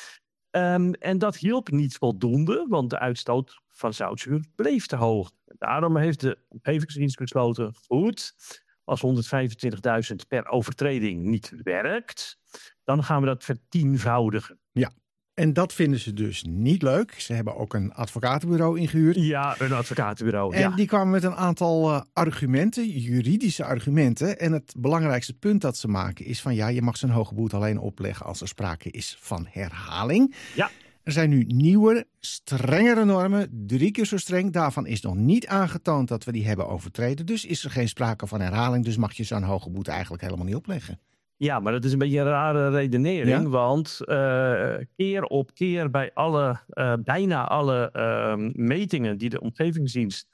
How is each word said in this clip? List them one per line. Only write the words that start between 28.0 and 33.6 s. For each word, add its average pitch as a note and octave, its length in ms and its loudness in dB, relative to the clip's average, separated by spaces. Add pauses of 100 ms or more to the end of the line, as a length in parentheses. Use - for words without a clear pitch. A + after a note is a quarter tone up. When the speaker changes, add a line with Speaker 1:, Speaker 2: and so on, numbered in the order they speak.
Speaker 2:
als F2 160 -10
er F2+ 60 -10
sprake F2 440 -6
is - 280 -10
van F2 300 -8
herhaling. A2+ 840 0 (200)
Speaker 1:
Ja. G3+ 140 0 (340)
Speaker 2:
Er D#3 80 -6
zijn D#3 180 4
nu C3+ 140 6
nieuwe, F#3+ 640 6 (140)
strengere F#3+ 840 2
normen, F#3+ 640 2